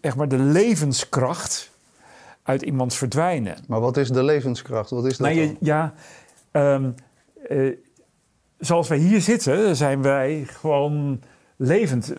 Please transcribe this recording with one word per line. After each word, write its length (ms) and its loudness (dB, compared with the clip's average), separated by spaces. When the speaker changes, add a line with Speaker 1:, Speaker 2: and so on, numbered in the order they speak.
Speaker 1:
zeg 140 -4
maar, 120 -2
de 100 0
levenskracht 1300 0
uit 200 -2
iemand 320 -2
verdwijnen. 640 -2
Speaker 2:
Maar 120 -2
wat 160 0
is 120 0
de 140 2
levenskracht? 680 -2
Wat 160 -2
is 100 -2
dat 100 -2
Speaker 1:
Nou, 140 2
je, 60 2
Speaker 2:
dan? 140 -6
Speaker 1:
ja, 340 0
ehm, 400 2
eh, 280 0
zoals 300 0
wij 100 2
hier 220 4
zitten, 560 2
zijn 260 0
wij 440 0
gewoon 720 -2
levend. 640 0